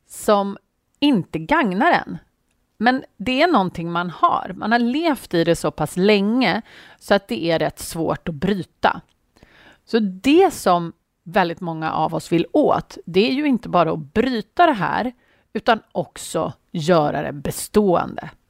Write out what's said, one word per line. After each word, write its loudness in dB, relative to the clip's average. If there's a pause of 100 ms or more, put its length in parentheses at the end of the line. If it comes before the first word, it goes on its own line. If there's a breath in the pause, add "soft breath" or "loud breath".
som -2 (420)
inte 0
gagnar 0
en. -4 (600)
Men 0 (120)
det -2
är 2
någonting 0
man -4
har. -2
Man -6
har 4
levt -2
i 4
det 2
så -4
pass -6
länge 2 (360 loud breath)
så 0
att 0
det -6
är 2
rätt -4
svårt -6
att -6
bryta. -2 (840 soft breath)
Så 0
det 4
som 0 (300)
väldigt 0
många -6
av -2
oss -8
vill 2
åt, 0
det 2
är -2
ju -2
inte 0
bara 2
att -8
bryta 0
det 4
här -4 (400)
utan 0 (120)
också -6 (180)
göra 2
det -8
bestående. -2 (200)